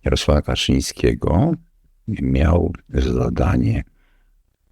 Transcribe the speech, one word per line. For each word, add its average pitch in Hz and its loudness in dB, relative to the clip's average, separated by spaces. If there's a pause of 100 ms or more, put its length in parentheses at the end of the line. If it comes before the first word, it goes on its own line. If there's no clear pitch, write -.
Jarosława - 0
Kaczyńskiego 65 0 (540)
miał 80 0 (160)
zadanie, 62 0 (880)